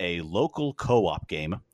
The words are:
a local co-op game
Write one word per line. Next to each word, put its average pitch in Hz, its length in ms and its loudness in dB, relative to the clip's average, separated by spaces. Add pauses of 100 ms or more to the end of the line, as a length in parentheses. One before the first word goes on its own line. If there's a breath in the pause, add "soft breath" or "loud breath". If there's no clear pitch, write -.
a 87 220 -2
local 135 520 -2
co-op 95 540 2
game 78 320 -4 (140)